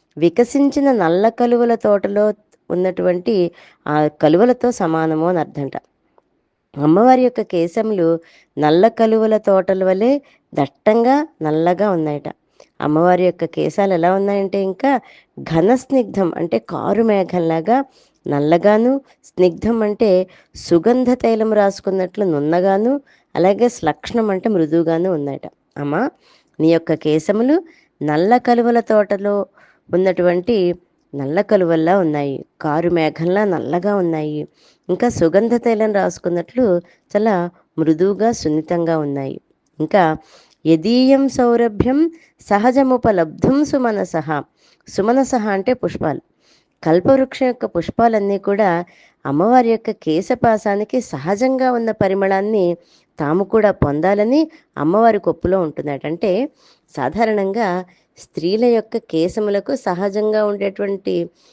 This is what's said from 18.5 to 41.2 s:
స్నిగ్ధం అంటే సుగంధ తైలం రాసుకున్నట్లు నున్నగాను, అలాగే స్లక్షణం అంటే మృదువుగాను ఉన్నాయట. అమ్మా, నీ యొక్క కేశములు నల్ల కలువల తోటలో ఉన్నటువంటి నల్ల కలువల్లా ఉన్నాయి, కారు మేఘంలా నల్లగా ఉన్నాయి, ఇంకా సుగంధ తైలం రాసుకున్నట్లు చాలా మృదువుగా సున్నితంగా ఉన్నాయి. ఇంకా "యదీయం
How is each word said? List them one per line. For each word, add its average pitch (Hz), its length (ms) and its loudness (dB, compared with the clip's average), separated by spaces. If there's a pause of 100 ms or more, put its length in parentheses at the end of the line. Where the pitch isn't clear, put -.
స్నిగ్ధం 185 580 0
అంటే 208 460 0 (280)
సుగంధ 240 540 0
తైలం 226 440 0
రాసుకున్నట్లు 196 720 -2
నున్నగాను, 190 760 0 (340)
అలాగే 196 340 2
స్లక్షణం 214 600 -4
అంటే 190 200 -4
మృదువుగాను 165 640 0
ఉన్నాయట. 143 340 -8 (300)
అమ్మా, 147 320 -4 (500)
నీ 160 140 4
యొక్క 165 200 0
కేశములు 208 680 0 (380)
నల్ల 165 360 2
కలువల 240 420 2
తోటలో 202 640 0 (480)
ఉన్నటువంటి 180 800 0 (400)
నల్ల 143 260 -4
కలువల్లా 180 580 2
ఉన్నాయి, 147 460 -4 (160)
కారు 160 280 -2
మేఘంలా 170 540 0
నల్లగా 175 520 -2
ఉన్నాయి, 156 520 -4 (420)
ఇంకా 185 200 -2
సుగంధ 202 460 2
తైలం 220 380 0
రాసుకున్నట్లు 180 880 -2 (340)
చాలా 202 340 0 (280)
మృదువుగా 185 540 0
సున్నితంగా 165 640 -2
ఉన్నాయి. 139 440 -6 (380)
ఇంకా 156 380 0 (480)
"యదీయం 247 640 4